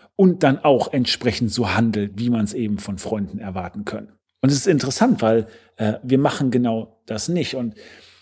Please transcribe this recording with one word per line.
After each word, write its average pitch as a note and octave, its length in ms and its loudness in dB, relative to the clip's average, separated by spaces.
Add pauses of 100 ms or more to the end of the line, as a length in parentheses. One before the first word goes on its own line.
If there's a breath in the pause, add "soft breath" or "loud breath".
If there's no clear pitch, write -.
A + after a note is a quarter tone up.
(160 soft breath)
Und F#3 260 4
dann C3+ 160 4
auch C3+ 340 2
entsprechend A#2+ 600 -2
so G2 240 -2
handelt, G#2 400 0
wie A#2 140 -4
man A2+ 160 0
es G#2 80 -8
eben G#2+ 260 -2
von G2 180 -8
Freunden G#2 400 -6
erwarten F#2+ 480 -10
kann. - 280 -10 (280)
Und C3+ 100 4
es C#3+ 60 2
ist C3 100 0
interessant, F3 540 2
weil, A2+ 260 4 (300 loud breath)
äh, A2 240 0
wir C3 160 2
machen C#3 320 2
genau A#2 560 -2
das A2 240 -6
nicht. E3 260 -2
Und A#2+ 200 -6 (460 loud breath)